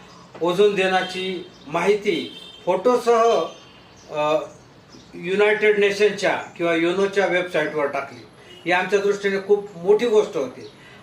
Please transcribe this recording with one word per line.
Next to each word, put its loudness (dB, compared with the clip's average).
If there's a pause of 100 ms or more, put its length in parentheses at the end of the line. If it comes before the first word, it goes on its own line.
(420)
ओझोन 4
दिनाची -2 (160)
माहिती -2 (260)
फोटोसह, 2 (720)
अ, -2 (760)
युनायटेड 2
नेशनच्या 2 (200)
किंवा 0
युनोच्या 0
वेबसाईटवर -2
टाकली. -8 (380)
ही 0
आमच्या 0
दृष्टीने -2
खूप 0
मोठी 2
गोष्ट 2
होती. -8 (320)